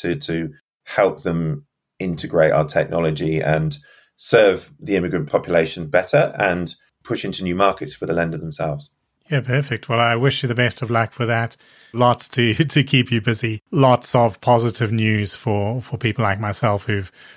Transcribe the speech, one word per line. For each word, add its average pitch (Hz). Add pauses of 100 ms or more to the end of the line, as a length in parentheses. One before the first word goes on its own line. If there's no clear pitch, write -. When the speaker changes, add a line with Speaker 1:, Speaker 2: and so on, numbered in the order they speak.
Speaker 1:
to, 85
to 82 (320)
help -
them 82 (340)
integrate 85
our 76
technology 78
and 78 (380)
serve 101
the 98
immigrant 85
population 82
better 90
and 90 (280)
push -
into 95
new 87
markets 95
for -
the 82
lender 82
themselves. 78 (400)
Speaker 2:
Yeah, 143
perfect. 120
Well, 117
I 117
wish 127
you 127
the 117
best 120
of 113
luck 113
for 123
that. 113 (380)
Lots 120
to, 117
<laughs> 160
to 139
keep 127
you 113
busy. 113
Lots 127
of 117
positive 117
news 110
for, 107
for -
people 113
like 98
myself 104
who've 101 (260)